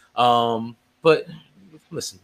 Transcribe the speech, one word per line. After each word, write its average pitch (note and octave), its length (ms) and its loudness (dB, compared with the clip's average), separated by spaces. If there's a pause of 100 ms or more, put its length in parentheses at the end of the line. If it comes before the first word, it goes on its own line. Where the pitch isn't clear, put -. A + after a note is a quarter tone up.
(160)
Um, A#2 600 0 (240)
but D#3+ 260 2 (640)
listen, - 340 -12